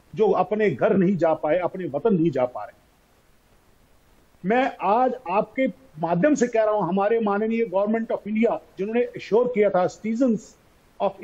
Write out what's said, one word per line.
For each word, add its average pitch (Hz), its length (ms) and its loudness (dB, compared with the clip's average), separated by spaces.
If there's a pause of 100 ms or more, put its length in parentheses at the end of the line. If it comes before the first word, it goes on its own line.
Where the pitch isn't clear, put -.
(140)
जो 196 160 0
अपने 208 400 0
घर 165 260 0
नहीं 196 200 2
जा 160 180 2
पाए, 156 240 -2
अपने 180 260 -4
वतन 147 300 0
नहीं 165 160 2
जा 127 140 0
पा 107 200 -8
रहे। - 140 -20 (1700)
मैं 247 340 0
आज 233 320 2 (160)
आपके 214 360 0 (320)
माध्यम 175 360 2
से 240 120 2
कह 220 160 0
रहा 214 120 2
हूं, 196 140 0
हमारे 202 320 0
माननीय 220 440 0
government 214 420 0
of 208 260 -6
India, 214 260 2 (200)
जिन्होंने 220 220 -2
assure 240 540 0
किया 202 160 4
था 185 160 2
citizens 226 540 0 (640)
of 196 80 0 (140)